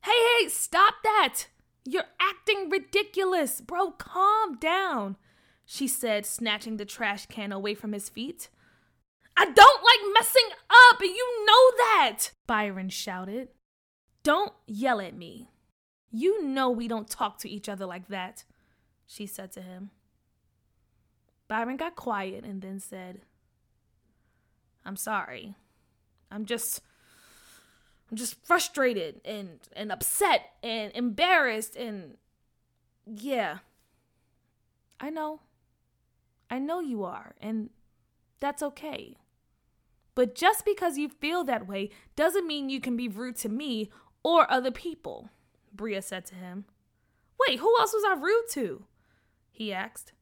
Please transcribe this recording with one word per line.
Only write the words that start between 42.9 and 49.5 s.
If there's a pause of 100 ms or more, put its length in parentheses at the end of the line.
be
rude
to
me (320)
or
other
people," (420)
Bria
said
to
him. (760)
"Wait,
who
else
was
I
rude
to?" (640)
he